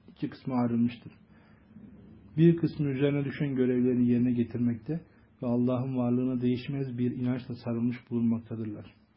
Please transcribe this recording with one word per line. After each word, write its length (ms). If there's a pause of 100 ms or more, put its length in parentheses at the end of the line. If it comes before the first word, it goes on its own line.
iki 220
kısma 240
ayrılmıştır. 580 (1200)
Bir 200
kısmı 320
üzerine 360
düşen 300
görevleri 520
yerine 260
getirmekte 680 (420)
ve 40
Allah'ın 500
varlığına 440
değişmez 580
bir 120
inançla 440
sarılmış 560
bulunmaktadırlar. 920 (160)